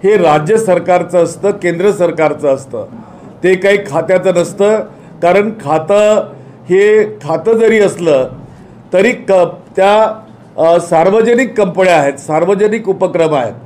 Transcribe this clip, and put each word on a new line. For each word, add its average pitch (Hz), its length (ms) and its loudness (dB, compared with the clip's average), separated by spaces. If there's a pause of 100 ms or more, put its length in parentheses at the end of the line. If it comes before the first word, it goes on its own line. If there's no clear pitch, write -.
हे 202 140 4
राज्य 190 400 2
सरकारचं 175 680 0
असतं, 185 280 -2
केंद्र 180 400 -2
सरकारचं 147 640 0
असतं, 135 300 -12 (580)
ते 185 120 2
काही 196 220 0 (100)
खात्याचं 185 480 0
नसतं. 202 440 0 (420)
कारण 202 300 2 (100)
खातं 196 680 0 (400)
हे 208 340 4
खातं 185 500 -4
जरी 220 260 2
असलं 160 500 0 (640)
तरी 202 180 2
क-, 247 380 0 (260)
त्या, 202 460 2 (360)
अ, 170 220 2
सार्वजनिक 208 760 0
कंपन्या 185 380 0
आहेत, 139 180 0
सार्वजनिक 190 760 -2
उपक्रम 165 460 -2
आहेत 120 180 -4 (120)